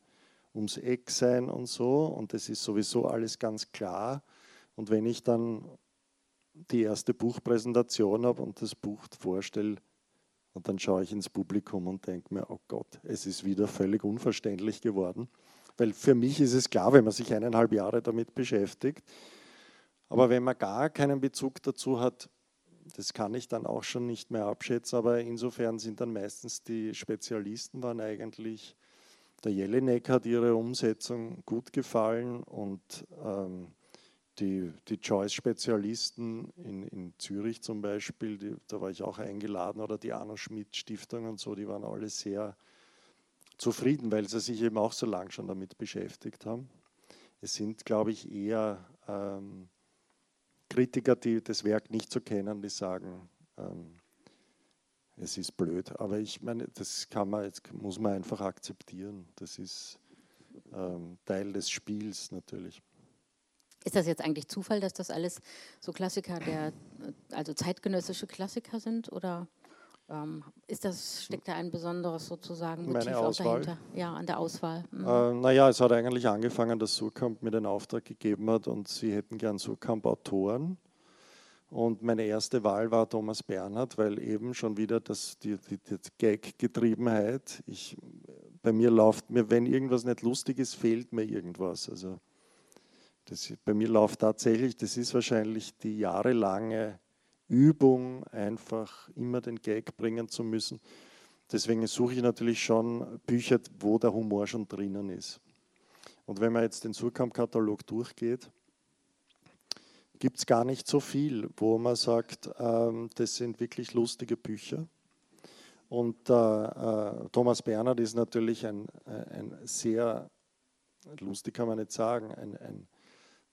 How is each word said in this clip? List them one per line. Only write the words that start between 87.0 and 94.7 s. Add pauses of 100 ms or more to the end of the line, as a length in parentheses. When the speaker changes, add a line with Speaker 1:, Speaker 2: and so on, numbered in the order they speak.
Speaker 1:
Ich, (640)
bei
mir
läuft
mir,
wenn
irgendwas
nicht
lustig
ist,
fehlt
mir
irgendwas.
Also (1040)
das, (100)
bei
mir
läuft
tatsächlich,